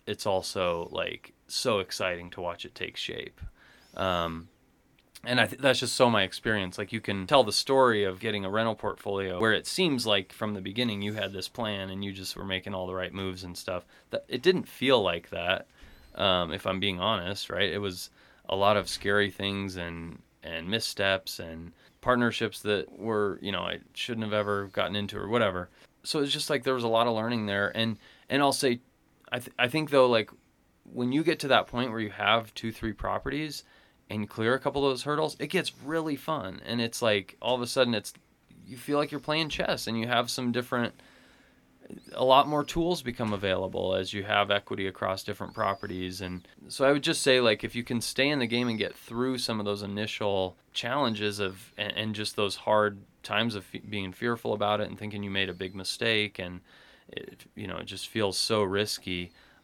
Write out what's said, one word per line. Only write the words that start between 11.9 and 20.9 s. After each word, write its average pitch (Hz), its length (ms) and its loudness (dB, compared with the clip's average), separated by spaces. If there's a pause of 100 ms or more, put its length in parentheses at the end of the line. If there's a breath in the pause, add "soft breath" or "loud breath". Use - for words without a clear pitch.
and 98 140 -6
you 98 80 -4
just 95 240 -10
were 92 80 -8
making 95 280 -4
all 92 140 -4
the 92 80 -6
right 92 180 -4
moves 92 300 -6
and 87 160 -10
stuff. 90 260 -6 (260 soft breath)
That, - 180 -4
it 127 140 -4
didn't 180 260 4
feel 127 340 4
like 85 280 -2
that, 87 360 -2 (480 soft breath)
um, 90 380 2
if 98 160 -4
I'm 95 100 0
being 95 220 0
honest, 98 500 -2
right? 92 180 2
It 85 100 -2
was 95 320 -6 (380 soft breath)
a - 60 -2
lot 101 220 6
of 92 120 0
scary 101 400 2
things 98 480 -4
and, 85 460 -8 (220)
and 82 260 -8
missteps 98 680 -2